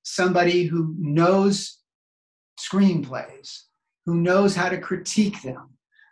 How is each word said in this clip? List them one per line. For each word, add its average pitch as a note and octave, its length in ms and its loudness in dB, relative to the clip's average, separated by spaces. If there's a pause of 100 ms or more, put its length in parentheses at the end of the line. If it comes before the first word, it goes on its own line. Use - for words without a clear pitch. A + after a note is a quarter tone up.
somebody F3 600 2
who D#3+ 320 -2
knows F3+ 840 2 (800)
screenplays, D#3+ 1040 -2 (420)
who E3+ 100 -2
knows F#3 400 2
how F3+ 140 -2
to F#3 100 -4
critique - 640 -2
them, - 360 -14 (340)